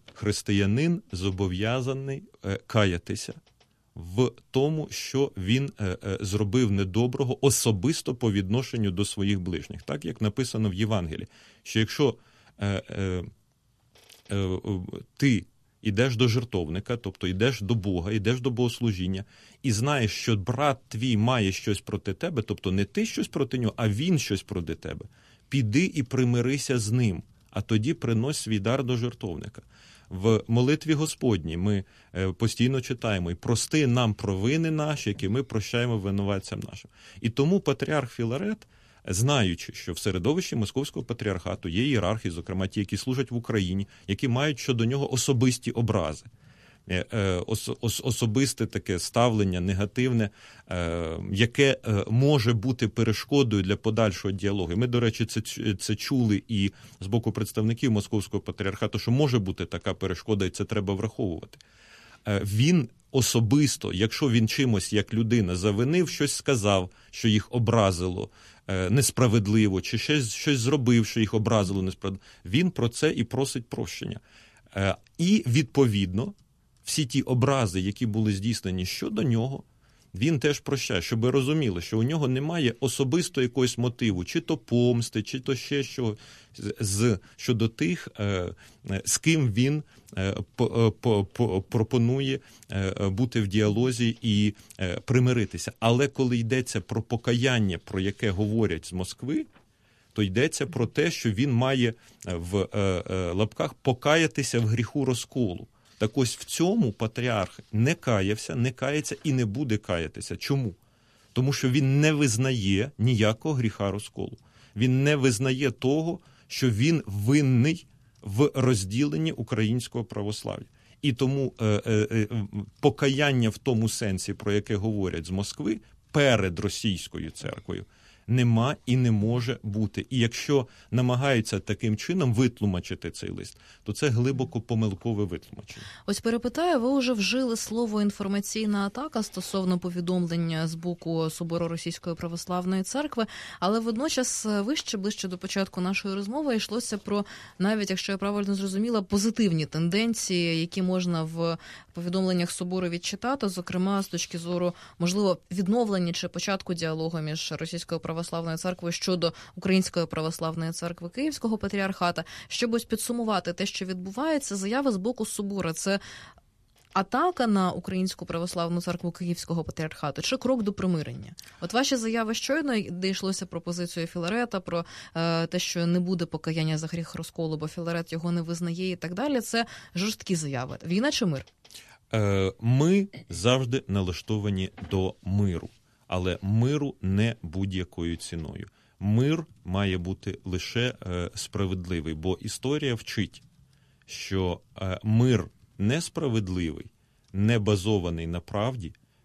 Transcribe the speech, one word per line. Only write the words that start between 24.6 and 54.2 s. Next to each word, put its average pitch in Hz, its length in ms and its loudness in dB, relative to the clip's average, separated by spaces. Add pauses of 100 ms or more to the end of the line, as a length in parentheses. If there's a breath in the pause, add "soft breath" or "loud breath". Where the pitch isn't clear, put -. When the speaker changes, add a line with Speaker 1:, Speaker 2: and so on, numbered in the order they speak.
Speaker 1:
тебе, - 300 -10 (440 soft breath)
піди 120 440 2
і 143 100 -2
примирися 127 760 2
з 107 120 -2
ним, 113 320 2 (280)
а 101 100 -4
тоді 113 320 2
принось 120 440 0
свій 110 220 -2
дар 120 240 0
до 123 140 0
жертовника. 113 640 -6 (480 loud breath)
В 104 380 2
молитві 139 460 4
Господній 113 640 0
ми, 98 260 0 (320 soft breath)
е, 95 160 0
постійно 120 500 2
читаємо: 101 500 -2
«І 90 40 -4
прости 131 520 0
нам 120 260 4
провини 123 580 0
наші, 151 380 -2
які 98 200 -2
ми 127 140 0
прощаємо 117 540 -2
винуватцям 98 600 -2
нашим». - 320 -12 (300 loud breath)
І 113 80 0
тому 156 300 4
патріарх 143 540 -2
Філарет, 147 540 -4 (400 soft breath)
знаючи, 104 640 2
що - 200 -8
в - 60 -10
середовищі 110 560 0
Московського 120 500 -2
патріархату 95 640 -4
є 92 160 0
ієрархи, 107 460 0
зокрема 92 360 -4
ті, 95 120 -4
які 101 180 -2
служать 127 340 -2
в 123 40 -4
Україні, 98 520 -2 (200 loud breath)
які 101 200 -2
мають 131 320 0
щодо 117 260 0
нього 139 280 -2
особисті 127 580 2
образи, 95 540 0 (640 soft breath)
е, 92 240 0
е, 95 240 2 (100)
ос-, - 340 -4
ос-, - 240 -2
особисте 120 600 0
таке 90 340 -4
ставлення 107 600 2
негативне, 101 720 0 (420 loud breath)
е, 85 360 -2 (240)
яке, 120 460 4 (100)
е, 104 220 2
може 123 440 4
бути 113 340 0
перешкодою 110 760 2
для 95 120 0
подальшого 107 560 0